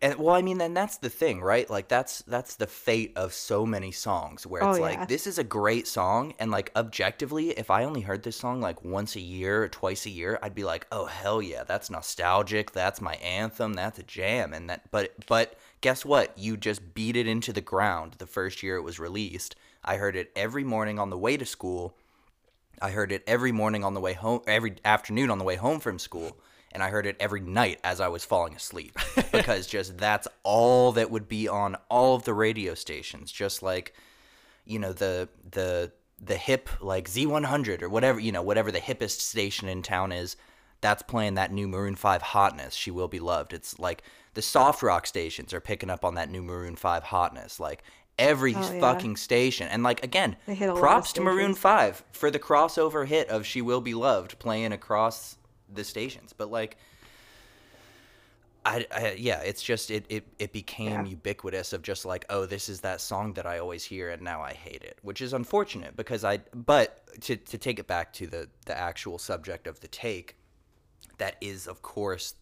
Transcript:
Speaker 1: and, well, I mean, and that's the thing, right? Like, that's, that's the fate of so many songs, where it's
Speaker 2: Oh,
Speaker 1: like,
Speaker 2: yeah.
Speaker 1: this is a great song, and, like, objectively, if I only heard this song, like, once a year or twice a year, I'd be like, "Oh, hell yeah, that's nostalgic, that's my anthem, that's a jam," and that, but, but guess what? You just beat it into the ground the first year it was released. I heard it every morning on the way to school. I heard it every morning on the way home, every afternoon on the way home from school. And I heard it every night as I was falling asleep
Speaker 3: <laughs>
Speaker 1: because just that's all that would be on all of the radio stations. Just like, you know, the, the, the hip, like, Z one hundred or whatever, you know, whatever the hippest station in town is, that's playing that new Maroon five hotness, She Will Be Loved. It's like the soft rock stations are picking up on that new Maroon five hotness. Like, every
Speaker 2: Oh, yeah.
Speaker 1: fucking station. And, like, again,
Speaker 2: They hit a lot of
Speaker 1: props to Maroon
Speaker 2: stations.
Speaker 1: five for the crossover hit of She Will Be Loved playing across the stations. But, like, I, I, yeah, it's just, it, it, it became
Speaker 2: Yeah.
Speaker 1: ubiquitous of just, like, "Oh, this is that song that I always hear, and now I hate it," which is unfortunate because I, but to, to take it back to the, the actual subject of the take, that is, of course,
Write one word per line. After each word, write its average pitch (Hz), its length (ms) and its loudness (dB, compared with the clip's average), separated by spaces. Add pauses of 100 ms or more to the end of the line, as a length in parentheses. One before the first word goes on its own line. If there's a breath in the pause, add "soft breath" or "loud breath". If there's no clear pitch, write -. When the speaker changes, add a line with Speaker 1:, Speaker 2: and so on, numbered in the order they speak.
Speaker 1:
and, 139 140 2
well, 160 220 6
I 180 60 6
mean, 185 180 0
and 170 160 0
that's 202 220 -2
the 123 120 -4
thing, 123 300 2
right? 107 280 4
Like, 98 200 -4
that's, 127 320 0
that's 120 340 -6
the 107 140 -2
fate 113 480 0
of 92 180 -4
so 107 320 0
many 95 240 -2
songs, 82 560 -4
where 113 160 -2
it's 190 160 4
Speaker 2:
Oh, - 20 2
Speaker 1:
like, - 180 0
Speaker 2:
yeah. 180 100 -6
Speaker 1:
this 139 180 -2
is 180 120 -4
a 147 60 0
great 110 440 0
song, 107 500 0
and, 113 140 -2
like, 101 240 -2
objectively, 127 760 -2
if - 180 -6
I 98 140 4
only 139 200 -2
heard 98 200 -4
this 113 140 -8
song, 127 240 -4
like, 90 240 -4
once 98 320 -4
a 101 40 -8
year 92 440 0
or - 40 -4
twice - 380 -4
a 110 40 -10
year, 92 300 -4
I'd 104 140 -8
be 101 80 -6
like, 85 300 -4
"Oh, 98 140 -4
hell 104 360 -2
yeah, 71 220 -8
that's - 260 -4
nostalgic, 95 800 0
that's 92 300 0
my 85 140 -6
anthem, 107 600 -4
that's 90 240 -6
a 90 60 -16
jam," 92 500 -2
and 82 160 -10
that, 87 220 -10
but, 101 220 0 (120)
but 117 320 2 (220 soft breath)
guess 131 240 2
what? 139 340 4
You 107 180 -4
just 101 380 -4
beat 113 220 0
it 120 100 2
into 113 260 -2
the 101 80 -2
ground 92 580 0
the 92 80 -14
first 95 360 -4
year 95 140 -2
it 85 60 -4
was 82 180 -10
released. 87 560 -8 (280 soft breath)
I 98 120 -2
heard 98 180 0
it 92 220 -4
every 113 260 -2
morning 107 380 -2
on 98 100 -2
the 90 80 -6
way 120 180 2
to 139 80 -4
school. 90 520 -6 (840)
I 98 100 -2
heard 98 200 0
it 98 160 -4
every 120 240 4
morning 107 320 2
on 98 120 0
the 98 60 -4
way 92 120 0
home, 113 340 -2
every 107 380 2
afternoon 107 460 2
on 101 80 0
the 95 60 -2
way 92 120 0
home 139 240 0
from 98 180 -4
school. 82 380 -8 (360 soft breath)
And 95 100 -4
I 95 80 0
heard 104 160 0
it 98 120 -4
every 101 220 -2
night 95 440 0
as 92 180 0
I 90 60 2
was 85 180 -6
falling 85 280 4
asleep - 440 -10 (160)
Speaker 3:
<laughs> - 180 2
Speaker 1:
because 104 340 4
just 95 300 -2
that's 104 320 2 (140)
all 120 500 8
that 113 180 4
would 107 160 -2
be 107 220 -2
on 101 280 0 (120)
all 127 280 8
of 113 80 -2
the 113 100 0
radio 107 400 2
stations. - 580 -10
Just - 300 -4
like, 92 320 -2 (720 soft breath)
you 110 120 -6
know, 98 140 -4
the, 92 380 -2 (220)
the, 90 380 0 (300)
the - 160 -2
hip, - 320 0 (140)
like, 92 260 -2
Z 120 180 0
one 147 180 2
hundred 123 380 0
or 87 60 -4
whatever, 117 320 4
you 110 100 0
know, 90 120 0
whatever 104 280 2
the 90 100 -2
hippest - 420 -4
station 101 480 -2
in 92 120 -4
town 92 300 0
is, 87 240 -6 (460 soft breath)
that's 104 200 4
playing 107 320 0
that 95 160 2
new 101 160 -4
Maroon 98 300 -2
five 95 240 4
hotness, 80 540 2
She - 160 -6
Will 90 180 -2
Be 85 120 -8
Loved. 85 340 -2
It's - 240 -12
like 87 240 -4 (320 soft breath)
the 110 80 -6
soft 143 400 6
rock 92 240 4
stations - 480 -6
are 87 80 -4
picking 98 260 -6
up 90 160 -4
on 87 120 0
that 82 120 -4
new 92 140 -8
Maroon 87 340 -8
five 85 280 0
hotness. - 540 -2
Like, 76 260 -8 (340 soft breath)
every 135 360 6
Speaker 2:
Oh, - 180 -2
yeah. 180 80 -2
Speaker 1:
fucking 131 360 4
station. 123 520 2
And, 113 140 -2
like, 123 220 2
again, 143 400 0
Speaker 2:
They 202 100 -6
hit 196 140 0
a 180 60 2
lot 175 240 8
of 269 80 -2
Speaker 1:
props - 80 -6
to - 80 0
Maroon 190 320 4
Speaker 2:
stations. - 40 -10
Speaker 1:
five 180 540 6
for 147 180 0
the 147 80 0
crossover 151 680 4
hit 151 240 2
of 110 160 -2
She 127 160 -4
Will 123 180 2
Be 120 140 -4
Loved 113 440 2
playing 110 340 -2
across 110 640 -2 (300)
the 101 140 -10
stations. - 500 -10
But, 107 180 -8
like, 110 260 -4 (1900 soft breath)
I, 110 280 0
I, 107 260 -2
yeah, 110 220 -2
it's 95 220 -6
just, - 280 -4
it, 107 180 -4
it, 107 160 -6 (140)
it 101 140 -8
became 107 520 -6
Speaker 2:
Yeah. - 0 -
Speaker 1:
ubiquitous 95 680 -6
of 90 100 -6
just, 95 220 -6
like, 92 260 -6
"Oh, 98 160 0
this 98 220 -6
is 98 140 -10
that 92 180 -4
song 101 340 -4
that 90 120 -8
I 87 120 -4
always 87 260 -8
hear, 90 260 -8
and 85 120 -10
now 82 200 -8
I 67 100 -8
hate - 320 -16
it," - 180 -18
which 101 180 -10
is 127 120 -6
unfortunate 120 640 -4
because 107 280 -6
I, 101 140 2 (160)
but - 680 2
to, 120 140 -4
to - 220 -12
take 113 200 -4
it 98 80 -12
back 85 280 -4
to 92 120 -12
the, 82 220 -10 (180)
the - 120 -8
actual 87 400 -8
subject 87 480 -8
of 80 140 -14
the - 80 -20
take, - 480 -10 (840)
that 98 220 -4
is, 98 260 -10
of 90 160 -14
course, 98 600 -6